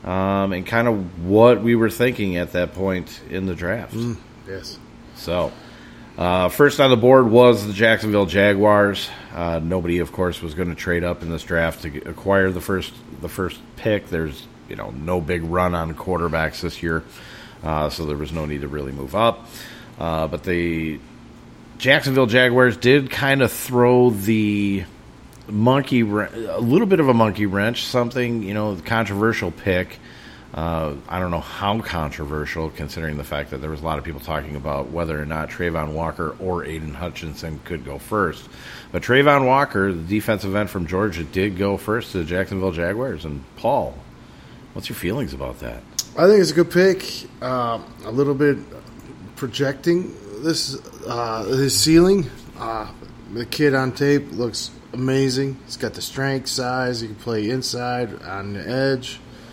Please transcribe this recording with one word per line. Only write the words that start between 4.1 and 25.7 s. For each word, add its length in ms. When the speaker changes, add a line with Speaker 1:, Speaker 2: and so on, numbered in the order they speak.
Speaker 2:
yes. 320
Speaker 1:
So, 360
uh, 320
first 300
on 100
the 80
board 320
was 380
the 60
Jacksonville 520
Jaguars. 840
Uh, 300
nobody, 360
of 120
course, 300
was 140
gonna 200
trade 280
up 180
in 80
this 140
draft 400
to 80
g-, 80
acquire 520
the 100
first, 320
the 80
first 300
pick. 340
There's, 380
you 80
know, 140
no 320
big 220
run 320
on 180
quarterbacks 680
this 200
year, 220
uh, 260
so 160
there 120
was 140
no 140
need 160
to 60
really 240
move 240
up. 320
Uh, 280
but 160
the 560
Jacksonville 480
Jaguars 500
did 360
kinda 360
throw 640
the 720
monkey 560